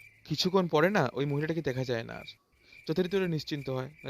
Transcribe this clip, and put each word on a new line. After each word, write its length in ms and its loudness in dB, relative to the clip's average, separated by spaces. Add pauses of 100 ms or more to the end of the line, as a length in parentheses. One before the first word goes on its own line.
(260)
কিছুক্ষণ 420 2
পরে 220 6
না, 240 2
ওই 120 -2
মহিলাটাকে 360 -2
দেখা 220 -2
যায় 200 -2
না 100 -12
আর। 120 -12 (640)
যথারীতি 280 0
ওরা 100 0
নিশ্চিন্ত 420 -4
হয়, 200 -4 (200)